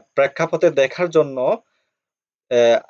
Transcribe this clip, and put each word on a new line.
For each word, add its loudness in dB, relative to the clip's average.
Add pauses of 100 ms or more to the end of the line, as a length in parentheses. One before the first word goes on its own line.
(140)
প্রেক্ষাপটে 0
দেখার -2
জন্য, -2 (1120)
আহ, 4